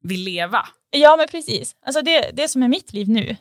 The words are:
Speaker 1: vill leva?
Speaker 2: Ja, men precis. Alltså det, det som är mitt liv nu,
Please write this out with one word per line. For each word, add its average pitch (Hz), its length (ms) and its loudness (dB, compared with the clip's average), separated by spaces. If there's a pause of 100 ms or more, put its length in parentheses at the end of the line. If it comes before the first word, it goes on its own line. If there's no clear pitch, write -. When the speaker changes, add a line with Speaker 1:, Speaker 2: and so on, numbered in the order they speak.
Speaker 1:
vill 185 240 -6
leva? 180 420 -2 (240)
Speaker 2:
Ja, 294 260 8
men 320 120 0
precis. - 480 -10 (100)
Alltså 277 160 -4
det, 320 300 0
det 294 160 -4
som 254 140 -2
är 247 60 2
mitt 330 240 -2
liv 202 160 -4
nu, 220 320 -2